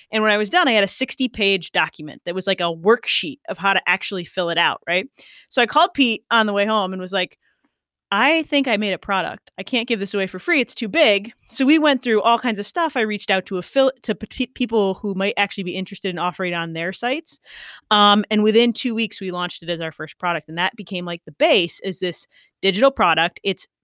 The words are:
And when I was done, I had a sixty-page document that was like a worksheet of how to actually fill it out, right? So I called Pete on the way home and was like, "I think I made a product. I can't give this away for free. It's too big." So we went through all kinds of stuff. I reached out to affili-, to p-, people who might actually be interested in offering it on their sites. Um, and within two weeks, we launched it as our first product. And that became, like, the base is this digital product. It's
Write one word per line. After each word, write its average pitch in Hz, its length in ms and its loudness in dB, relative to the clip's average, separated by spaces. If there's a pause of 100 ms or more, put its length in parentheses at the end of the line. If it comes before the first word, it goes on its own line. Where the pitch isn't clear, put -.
(120)
And 220 100 0
when 214 100 4
I 208 60 4
was 208 120 0
done, 339 180 4
I 240 60 2
had 208 100 4
a 190 40 0
sixty-page 196 840 -2
document 160 540 -4
that 175 100 -6
was 190 100 -4
like 185 140 -2
a 175 60 -2
worksheet 170 840 0
of 190 100 -8
how 196 160 0
to - 160 0
actually 185 360 -4
fill 175 240 -4
it 165 80 -2
out, 165 280 2
right? 185 220 -2 (400)
So - 140 0
I 233 40 4
called 349 280 2
Pete 240 360 0
on 220 160 4
the 202 80 -2
way 202 120 2
home 208 260 0
and 185 100 -8
was 185 120 -8
like, 185 260 -4 (720)
"I 285 320 2
think 285 240 0
I 226 80 0
made 208 160 -2
a 180 80 -4
product. - 580 -6
I 190 60 -10
can't 247 240 -4
give 214 140 -2
this 196 120 -6
away 190 140 -2
for 190 100 -12
free. 320 220 0
It's - 160 -4
too 214 140 -6
big." 220 420 2 (160)
So - 180 -2
we 311 140 6
went 294 240 2
through 220 180 2
all 233 160 4
kinds 226 220 -2
of 208 80 -8
stuff. 330 300 -2
I 240 40 0
reached 214 300 -4
out 190 160 0
to 196 80 -4
affili-, 262 480 0
to 160 120 -2
p-, - 320 -6
people 220 480 0
who 196 200 -6
might 196 220 -2
actually 196 260 -2
be 175 140 -6
interested 190 320 -6
in 175 100 -6
offering 175 320 -2
it 175 60 -4
on 165 160 -6
their 165 180 -4
sites. 269 480 -6 (500)
Um, 208 400 6
and 214 140 2
within 220 300 4
two 240 200 -4
weeks, 220 280 -4
we 185 100 -6
launched 175 320 -6
it 165 60 -8
as 170 120 -4
our 160 120 -6
first - 260 -14
product. 170 300 -4
And 160 80 -8
that 180 180 -2
became, 180 300 -8
like, 170 200 -8
the 160 60 -16
base 220 480 2
is 190 200 -8
this - 280 -6 (340)
digital 202 300 4
product. 175 520 0
It's 196 220 -4 (180)